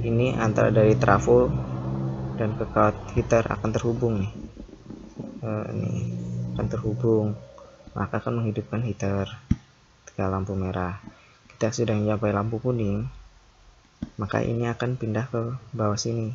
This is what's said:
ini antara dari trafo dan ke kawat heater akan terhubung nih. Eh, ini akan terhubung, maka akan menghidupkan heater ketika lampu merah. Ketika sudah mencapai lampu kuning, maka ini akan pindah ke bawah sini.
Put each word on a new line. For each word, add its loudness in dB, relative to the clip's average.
ini 4
antara 4
dari 8
trafo 6
dan 0
ke -4
kawat 4
heater 4
akan -2
terhubung 0
nih. -4
Eh, -2
ini -2
akan -2
terhubung, 2
maka -4
akan -2
menghidupkan -2
heater -2
ketika -2
lampu -2
merah. -4
Ketika -2
sudah 0
mencapai 2
lampu -2
kuning, 0
maka -2
ini -2
akan -4
pindah -4
ke -4
bawah 0
sini. -2